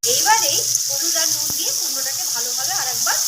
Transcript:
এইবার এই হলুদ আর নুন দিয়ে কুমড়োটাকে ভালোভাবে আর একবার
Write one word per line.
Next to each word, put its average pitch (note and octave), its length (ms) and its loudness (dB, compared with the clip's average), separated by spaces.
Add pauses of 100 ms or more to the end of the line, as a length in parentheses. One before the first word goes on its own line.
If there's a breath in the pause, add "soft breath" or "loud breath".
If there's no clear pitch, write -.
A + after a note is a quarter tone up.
(120)
এইবার A4 260 4 (140)
এই - 60 2 (300)
হলুদ E4 340 0
আর E4 120 2
নুন - 140 -2 (100)
দিয়ে - 200 -2
কুমড়োটাকে - 440 -4 (120)
ভালোভাবে B3 460 -2
আর G#5 140 -2
একবার - 220 0 (120)